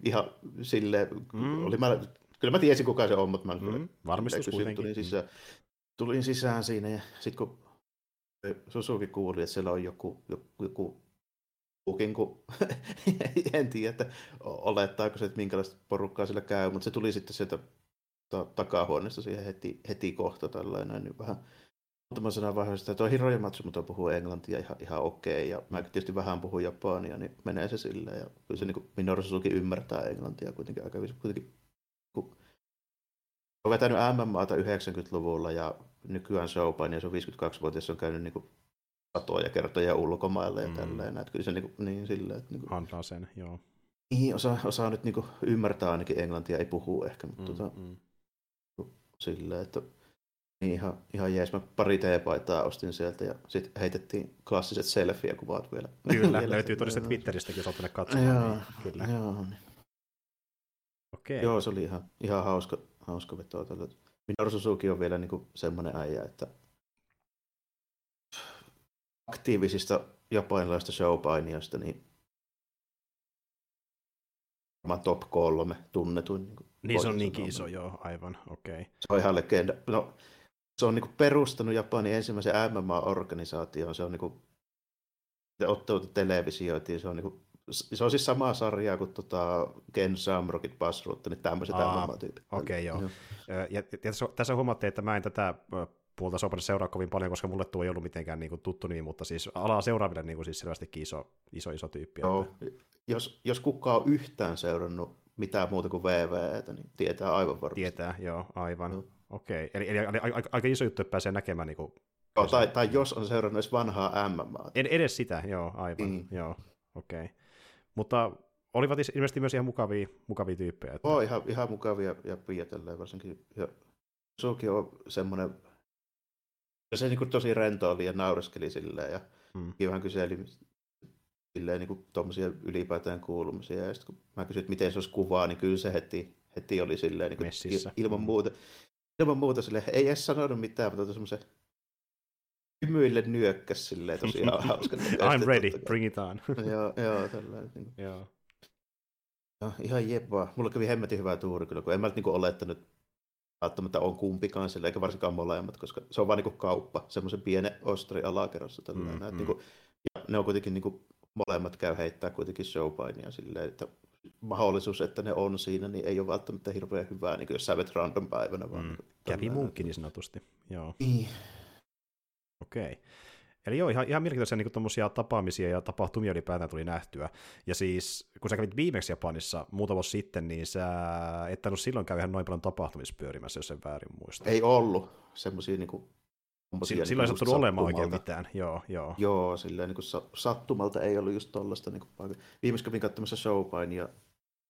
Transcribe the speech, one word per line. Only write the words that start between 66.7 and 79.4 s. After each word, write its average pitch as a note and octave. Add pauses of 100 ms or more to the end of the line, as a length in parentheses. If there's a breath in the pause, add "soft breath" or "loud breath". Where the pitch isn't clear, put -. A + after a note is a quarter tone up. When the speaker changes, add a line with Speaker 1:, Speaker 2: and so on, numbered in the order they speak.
Speaker 1:
aktiivisista G2 (300)
japanilaisista F#2
showpainijoista, D#2+
niin - (2750)
varmaan F2
top F2 (100)
kolme E2 (160)
tunnetuin, F2
niinku, - (160)
Speaker 2:
Niin, A2+
se A#2+
on A2
Speaker 1:
voisin G#2
Speaker 2:
niinkin G2
Speaker 1:
sanoa. F2
Speaker 2:
iso, F2+
joo, F2+
aivan, F2 (120)
okei. E2
Speaker 1:
Se -
on G2+
ihan F#2+
legenda. F2+ (120)